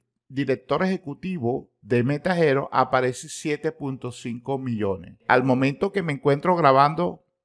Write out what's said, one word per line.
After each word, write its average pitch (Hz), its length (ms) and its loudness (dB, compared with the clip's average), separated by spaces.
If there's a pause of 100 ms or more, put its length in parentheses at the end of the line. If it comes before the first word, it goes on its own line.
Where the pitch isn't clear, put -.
(300)
director 131 520 -2
ejecutivo 147 880 -4 (120)
de 120 200 2
MetaHero 143 720 0
aparece 127 560 0
siete 151 420 -4
punto 135 420 -8
cinco 123 440 -8
millones. 104 640 -4 (100)
Al 127 160 6
momento 135 480 0
que 196 100 -2
me 156 120 -4
encuentro 147 420 2
grabando 156 680 2 (220)